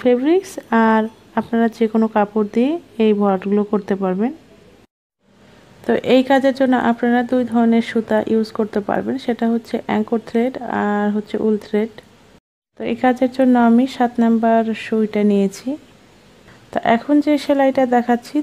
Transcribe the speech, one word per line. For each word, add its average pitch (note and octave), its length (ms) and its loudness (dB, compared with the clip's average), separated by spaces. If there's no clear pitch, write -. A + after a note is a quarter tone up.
ফেব্রিক্স, C4+ 480 0
আর A3 160 2
আপনারা A3+ 320 0
যে A3+ 160 2
কোনো A3 120 2
কাপড় G#3 380 0
দিয়ে B3 180 0
এই A3 160 4
ভরাটগুলো G3+ 520 0
করতে G#3 300 -2
পারবেন। G3 300 -2
তো - 80 -2
এই C4 140 6
কাজের C4+ 300 2
জন্য C4 160 2
আপনারা A#3+ 280 0
দুই B3+ 200 2
ধরনের A3+ 400 2
সুতা A3 260 -2
ইউজ A3 160 0
করতে G#3 300 -4
পারবেন, G3 280 -2
সেটা A#3 280 -2
হচ্ছে A3+ 220 -6
অ্যাঙ্কর G#3+ 420 -2
থ্রেড A#3+ 240 -2
আর G#3 300 -2
হচ্ছে G#3+ 200 -6
উল G#3+ 200 0
থ্রেড। A3 260 -4
তো - 120 -10
এই A#3 120 -4
কাজের B3+ 340 2
জন্য B3+ 180 4
আমি A#3 160 4
সাত A#3+ 180 -2
নাম্বার A3+ 360 2
সুইটা G#3 360 -2
নিয়েছি। G3 380 -2
তো - 60 -6
এখন A#3 220 0
যে D4+ 80 2
সেলাইটা C4+ 380 2
দেখাচ্ছি A#3+ 480 -2